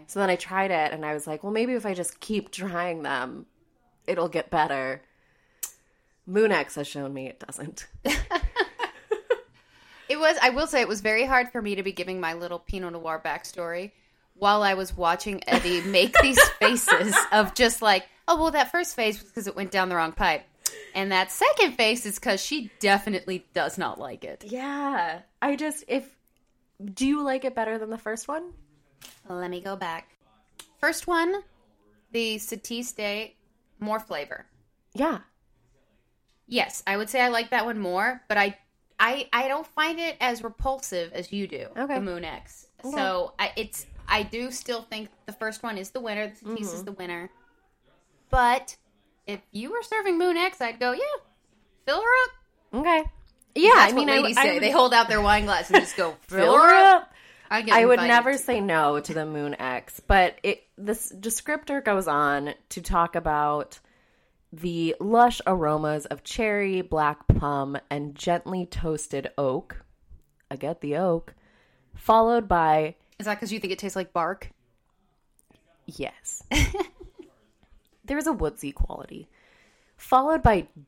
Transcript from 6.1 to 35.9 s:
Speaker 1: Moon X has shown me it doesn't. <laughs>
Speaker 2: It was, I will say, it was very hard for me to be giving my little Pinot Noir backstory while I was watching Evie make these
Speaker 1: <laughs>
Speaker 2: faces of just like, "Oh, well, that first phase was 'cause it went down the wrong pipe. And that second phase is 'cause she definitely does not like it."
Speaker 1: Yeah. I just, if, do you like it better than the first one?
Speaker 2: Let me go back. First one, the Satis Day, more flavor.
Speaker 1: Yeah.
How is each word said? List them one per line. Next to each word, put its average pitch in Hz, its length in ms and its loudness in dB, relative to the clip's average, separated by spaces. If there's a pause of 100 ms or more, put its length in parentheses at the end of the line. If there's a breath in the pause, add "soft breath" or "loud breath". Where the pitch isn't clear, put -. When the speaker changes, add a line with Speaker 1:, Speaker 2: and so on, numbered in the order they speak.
Speaker 1:
Moon 208 240 2
X 156 240 0
has 143 140 -8
shown 139 260 -10
me 131 140 -12
it - 100 -18
doesn't. - 480 -14 (180)
<laughs> 302 120 0 (1900 soft breath)
Speaker 2:
It 302 120 -2
was, 311 200 4
I 254 100 6
will 233 180 -2
say, 269 120 2
it 226 80 0
was 208 120 -4
very 220 240 2
hard 254 260 2
for 240 100 -6
me 208 140 -4
to 190 80 -6
be 196 80 -4
giving 185 300 -8
my 165 140 -4
little 175 260 -10
Pinot 180 320 -8
Noir 160 320 -6
backstory 170 680 -8 (440)
while 202 280 2
I 196 120 2
was 190 220 -6
watching 180 460 -2 (100)
Evie 175 300 0
make 196 400 2
these 269 260 6
Speaker 1:
<laughs> - 120 -8
Speaker 2:
faces 220 560 2 (160)
of 208 220 4
just 233 280 2
like, 196 240 2 (220 soft breath)
"Oh, 330 120 4
well, 320 120 2
that 285 180 2
first 349 240 -2
phase 214 260 -2
was - 120 -20
'cause 214 160 -8
it 185 80 -10
went 190 160 -8
down 185 160 0
the 180 80 -2
wrong 160 160 0
pipe. 165 320 0 (500 loud breath)
And 196 160 -2
that 190 220 0
second 440 400 2
phase 233 340 0
is 202 140 -8
'cause 196 240 -2
she 277 340 -6
definitely 196 720 0
does 151 260 -2
not 135 200 -6
like 120 240 -12
it." - 240 -14
Speaker 1:
Yeah. 254 760 -6 (200)
I 277 140 0
just, 302 320 -8
if, 262 200 -4 (840)
do 254 100 -6
you 294 200 0
like 262 200 -2
it 247 120 -4
better 220 200 -4
than 220 140 -8
the 226 80 -8
first 226 300 -8
one? 330 240 -8 (760)
Speaker 2:
Let 180 220 -8
me 180 100 -8
go 196 140 -10
back. 170 340 -10 (720)
First 320 300 -2
one, 349 340 0 (680)
the 220 260 -2
Satis 233 540 -10
Day, 208 420 -6 (460)
more 214 180 -4
flavor. 165 480 -10 (480)
Speaker 1:
Yeah. 269 240 -2 (1300)